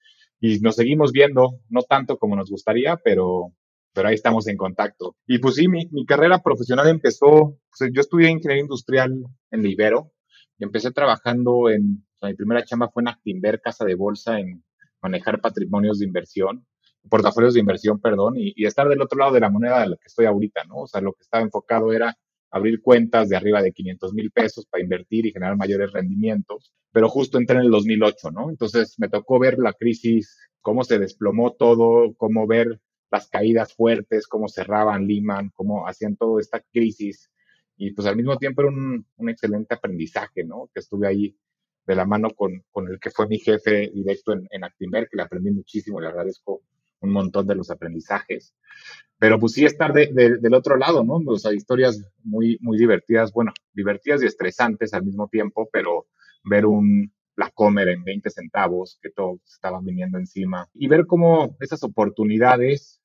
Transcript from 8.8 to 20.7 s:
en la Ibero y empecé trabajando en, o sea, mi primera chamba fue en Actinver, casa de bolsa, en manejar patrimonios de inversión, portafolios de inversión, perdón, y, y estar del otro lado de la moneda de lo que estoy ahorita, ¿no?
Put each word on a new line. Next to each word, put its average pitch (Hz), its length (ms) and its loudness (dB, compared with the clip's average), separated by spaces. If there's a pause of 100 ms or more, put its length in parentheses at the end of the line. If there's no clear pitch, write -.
en 113 100 -4
la 104 80 0
Ibero 107 420 0 (460)
y - 60 -10
empecé 107 280 -6
trabajando 123 800 0
en, 101 340 0 (120)
o - 40 -20
sea, 101 100 -8
mi 98 60 -8
primera 117 300 -2
chamba 120 240 -4
fue 120 140 -4
en 120 60 -2
Actinver, 104 520 -4
casa 113 240 -6
de 92 80 0
bolsa, 104 460 -4
en 92 240 -12 (360)
manejar 95 420 -4
patrimonios 104 580 -2
de 101 80 -4
inversión, 95 580 -6 (420)
portafolios 113 460 2
de 120 60 6
inversión, 104 420 0
perdón, 107 340 0
y, 101 200 -6
y 107 100 -2
estar 139 220 0
del 139 140 2
otro 139 180 -4
lado 135 140 2
de 123 80 6
la 107 100 2
moneda 120 300 2
de 104 80 0
lo 82 80 -6
que - 100 -20
estoy - 180 0
ahorita, 104 380 -2
¿no? 87 140 -16